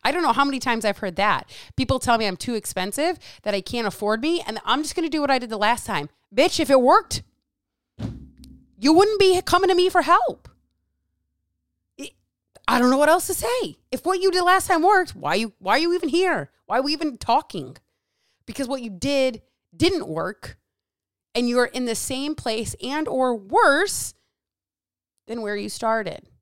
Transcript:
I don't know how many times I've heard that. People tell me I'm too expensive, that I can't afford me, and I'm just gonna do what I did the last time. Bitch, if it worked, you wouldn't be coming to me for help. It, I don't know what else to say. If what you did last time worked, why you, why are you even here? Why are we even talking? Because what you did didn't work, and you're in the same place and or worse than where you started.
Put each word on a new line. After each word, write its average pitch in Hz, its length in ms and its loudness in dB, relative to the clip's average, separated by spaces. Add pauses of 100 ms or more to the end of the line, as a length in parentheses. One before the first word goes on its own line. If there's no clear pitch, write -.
I 247 80 2
don't 349 100 -2
know 294 100 2
how 226 120 2
many 277 140 -2
times 233 260 -2
I've 208 140 0
heard 185 180 -6
that. 196 340 0 (260)
People 262 220 0
tell 240 200 2
me 220 80 0
I'm 190 100 -2
too 247 180 -6
expensive, 220 640 -4 (240)
that 208 120 -4
I 196 60 0
can't 233 260 -6
afford 220 360 -2
me, 330 240 -2
and 220 180 -8
I'm 254 180 0
just 302 120 -6
gonna 339 140 -2
do 311 120 -2
what 285 100 0
I 269 80 2
did 240 120 -6
the 220 60 -6
last 214 300 0
time. 151 220 -4 (260)
Bitch, 247 260 2
if 302 100 0
it 269 100 8
worked, 302 420 4 (1600)
you 240 140 2
wouldn't 415 260 6
be 381 240 4
coming 370 260 2
to 370 60 4
me 359 140 4
for 381 140 2
help. 311 460 2 (1500)
It, 277 140 -14 (580)
I 247 100 2
don't 247 120 4
know 262 80 4
what 294 100 4
else 339 200 4
to 381 60 -4
say. 466 440 -4 (120)
If - 140 -8
what 370 160 0
you 381 100 2
did 359 120 0
last 359 240 4
time 339 160 2
worked, 370 340 4
why 147 200 -4
you, 220 220 -2
why 185 140 -4
are 233 60 4
you 339 160 0
even 359 140 -2
here? 285 420 0 (160)
Why 208 120 -2
are 262 40 0
we 285 100 -2
even 302 240 -4
talking? 214 600 -4 (680)
Because 247 240 -8
what 262 140 -6
you 240 80 -10
did 262 520 -2 (340)
didn't 330 320 0
work, 160 500 -8 (760)
and 240 140 0
you're 240 180 2
in 254 180 -6
the 233 100 -2
same 269 400 -4
place 226 480 -6
and 294 260 -4
or 254 260 0
worse 294 800 2 (1120)
than 233 160 -10
where 208 140 -4
you 208 120 -6
started. 220 600 -4 (140)